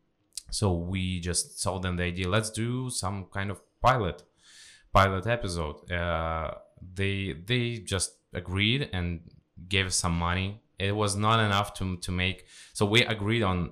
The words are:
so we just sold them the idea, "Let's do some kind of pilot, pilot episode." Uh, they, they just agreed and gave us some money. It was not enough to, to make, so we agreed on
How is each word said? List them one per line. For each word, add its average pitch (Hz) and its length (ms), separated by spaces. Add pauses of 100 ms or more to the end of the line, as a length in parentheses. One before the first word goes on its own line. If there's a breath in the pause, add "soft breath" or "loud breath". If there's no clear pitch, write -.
(500)
so 98 240
we 90 460
just - 420
sold 92 220
them 90 140
the 87 60
idea, 90 240
"Let's 107 220
do 123 400
some 98 360
kind 98 260
of 90 100 (180)
pilot, 117 440 (680 loud breath)
pilot 98 360
episode." 85 640
Uh, 82 640 (380)
they, 98 400 (120)
they 120 320
just - 400 (160)
agreed 104 580
and 87 300 (480)
gave 95 160
us 92 100
some 85 220
money. 92 440 (180)
It 98 160
was 104 200
not 110 240
enough 101 360
to, 92 220
to 92 140
make, 90 360 (260 loud breath)
so 104 140
we 117 180
agreed 110 380
on 90 280